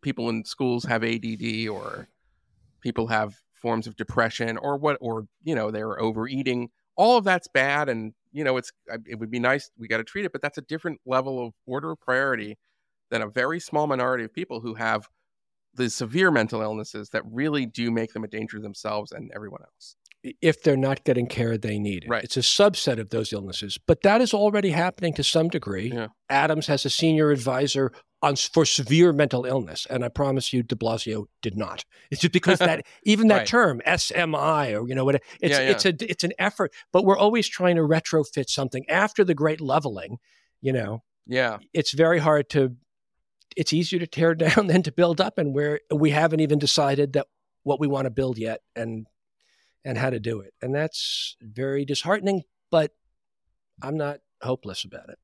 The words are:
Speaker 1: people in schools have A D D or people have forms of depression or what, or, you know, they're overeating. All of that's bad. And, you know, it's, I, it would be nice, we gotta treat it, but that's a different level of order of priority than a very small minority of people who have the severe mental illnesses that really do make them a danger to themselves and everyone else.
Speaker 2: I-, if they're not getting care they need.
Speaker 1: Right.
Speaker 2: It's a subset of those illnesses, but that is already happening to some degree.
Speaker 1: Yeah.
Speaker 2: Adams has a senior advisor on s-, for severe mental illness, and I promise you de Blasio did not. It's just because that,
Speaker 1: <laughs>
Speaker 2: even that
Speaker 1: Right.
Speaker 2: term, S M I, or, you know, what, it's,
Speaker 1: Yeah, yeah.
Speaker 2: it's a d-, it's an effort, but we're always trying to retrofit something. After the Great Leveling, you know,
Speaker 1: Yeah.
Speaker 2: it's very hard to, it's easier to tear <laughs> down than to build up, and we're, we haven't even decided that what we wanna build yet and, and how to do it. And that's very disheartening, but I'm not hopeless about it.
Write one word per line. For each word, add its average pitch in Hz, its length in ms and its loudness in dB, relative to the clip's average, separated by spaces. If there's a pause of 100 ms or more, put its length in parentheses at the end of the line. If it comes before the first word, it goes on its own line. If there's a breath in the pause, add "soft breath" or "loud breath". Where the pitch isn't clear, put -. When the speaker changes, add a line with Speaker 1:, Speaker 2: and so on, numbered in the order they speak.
Speaker 1:
people 120 260 -4
in 113 160 -4
schools 123 400 -4
have 117 180 0
A 117 140 -2
D 113 180 -6
D 113 320 -6
or - 400 -10 (760)
people 113 240 -4
have 107 280 -2 (200)
forms 113 320 -4
of 110 100 -16
depression 113 640 -2
or 143 180 -4
what, 147 240 -2
or, 113 260 -6 (160)
you 160 120 -2
know, 110 160 0
they're 107 280 -6
overeating. 123 680 -2 (280)
All 233 200 6
of 214 80 2
that's 185 240 0
bad. 139 400 2
And, 110 240 -4 (180)
you 147 140 -6
know, 131 140 2
it's, - 140 -8 (200)
I, 117 40 -8 (100)
it 113 120 -12
would 110 120 -8
be 120 100 -4
nice, 131 380 0
we 113 100 -16
gotta 113 160 -2
treat 196 220 -6
it, - 60 -6
but - 100 -8
that's 147 160 -6
a 143 40 -12
different 156 440 -8
level 131 400 -2
of 113 80 -16 (100)
order 143 280 -8
of 156 60 -12
priority 127 600 -2 (520)
than 113 120 -2
a 107 60 -6
very 127 320 -2
small 151 260 -2
minority 127 380 -2
of 110 80 -14
people 127 280 -10
who 117 140 -10
have 110 340 -4 (640)
the 123 160 0
severe 160 400 0
mental 113 320 2
illnesses 107 480 -8
that - 200 -4
really 139 360 -4
do 117 240 -4
make 113 240 -4
them 110 100 -8
a 104 40 -12
danger 110 280 -10
to 104 60 -12
themselves 104 500 -8
and - 220 -16
everyone 101 280 -14
else. - 340 -20 (280)
Speaker 2:
I-, - 160 -14
if 160 220 2
they're 143 140 4
not 135 280 -2
getting 120 220 2
care 117 320 -2
they 107 200 -4
need. 101 300 -6
Speaker 1:
Right. 117 160 -2
Speaker 2:
It's - 140 -6
a - 20 0
subset 151 580 2
of 104 120 -8
those 110 220 -4
illnesses, 98 540 -8
but 165 160 4
that 208 200 6
is 220 100 2
already 208 380 2
happening 170 440 -2
to 143 80 -2
some 160 260 2
degree. 110 440 -4
Speaker 1:
Yeah. 113 160 -6 (220)
Speaker 2:
Adams 151 380 2
has 143 180 0
a 135 40 -2
senior 156 400 4
advisor 131 640 0 (300 loud breath)
on 143 100 2
s-, - 160 -2
for 165 160 4
severe 156 480 6
mental 135 320 2
illness, 127 460 -4
and 127 120 -2
I 120 60 -2
promise 135 420 -2
you 123 120 0
de 117 120 -4
Blasio 110 520 -4 (160)
did 104 160 -4
not. 92 260 -8 (260 soft breath)
It's 143 120 -4
just 170 100 2
because 180 280 4
that, 165 340 2
Speaker 1:
<laughs> - 100 -20
Speaker 2:
even 214 240 6
that 208 120 8
Speaker 1:
Right. 107 60 -4
Speaker 2:
term, 190 380 2
S - 300 0
M 165 200 0
I, 143 400 2
or, 117 140 -4
you 131 60 -4
know, 131 100 0
what, 139 120 4
it's, - 80 0 (180 loud breath)
Speaker 1:
Yeah, 143 180 4
yeah. 131 120 2
Speaker 2:
it's 113 120 0
a 190 80 4
d-, 190 140 -6
it's 175 180 -6
an 180 140 -2
effort, 190 340 -2 (180 loud breath)
but 180 140 4
we're 190 140 6
always 208 280 4
trying 180 300 2
to 160 60 4
retrofit 156 640 0
something. 135 400 -4
After 196 360 2
the 175 100 2
Great 156 260 0
Leveling, 131 560 -2 (460)
you 135 100 0
know, 113 300 -4 (240)
Speaker 1:
Yeah. 120 320 -2 (160)
Speaker 2:
it's 160 180 0
very 165 260 4
hard 151 320 2
to, 131 240 2 (840)
it's - 160 -2
easier 170 280 0
to 170 60 -4
tear 165 280 2
<laughs> - 0 -
down 165 320 4
than 180 180 4
to 151 80 -4
build 170 280 4
up, 190 180 0
and 147 160 0
we're, 147 260 0 (140)
we 151 160 4
haven't 156 300 2
even 151 180 4
decided 139 540 2
that 135 140 0 (380)
what 139 160 0
we 151 60 2
wanna 135 240 0
build 127 280 -2
yet 110 220 -4 (140)
and, 113 320 -8 (800)
and 123 140 -6
how 127 120 -2
to 123 80 -4
do 110 220 -6
it. 95 120 -20 (100)
And 127 120 -4
that's - 680 -6
very 135 420 -4
disheartening, 185 580 -2 (280)
but 160 220 2 (920)
I'm 139 140 -6
not 143 220 -4 (240)
hopeless 123 420 -6
about - 260 -18
it. - 140 -20